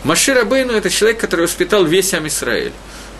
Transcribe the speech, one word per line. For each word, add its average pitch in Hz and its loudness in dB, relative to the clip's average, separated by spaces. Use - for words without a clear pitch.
Моше 170 2
Рабейну — 247 2
это 185 0
человек, 220 2
который 170 0
воспитал 180 2
весь 185 2
Ам 156 -4
Исраэль. 101 -4